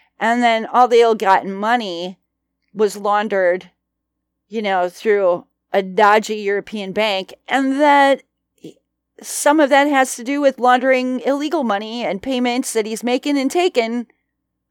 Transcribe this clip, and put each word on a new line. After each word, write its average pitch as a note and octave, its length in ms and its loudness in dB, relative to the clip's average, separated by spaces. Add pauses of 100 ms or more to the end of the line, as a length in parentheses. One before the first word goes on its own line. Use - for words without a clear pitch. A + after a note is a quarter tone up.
(200)
and A#3 220 0
then A3+ 240 0
all B3 200 2
the A#3 140 4
ill-gotten G3 540 2
money G3 640 -4 (540)
was G3+ 220 -2
laundered, G3 760 -2 (760)
you A3 120 -8
know, F#3+ 260 -2
through F#3 600 0 (260)
a G3 100 2
dodgy G#3 540 2
European G3+ 560 -4
bank, G3 400 -2 (160)
and C4+ 320 -2
that C#4+ 420 4 (1000)
some - 380 0
of C#4 100 2
that C#4 160 4
has C4+ 280 0
to A#3+ 80 -14
do C#4+ 200 -4
with C4+ 160 2
laundering B3+ 640 0
illegal C#4+ 440 -2
money A3 400 -4
and F#3 180 -6
payments B3 520 -4
that A3+ 100 0
he's A3 180 -8
making C#4 360 -2
and C4+ 120 -2
taking A#3+ 560 -2 (640)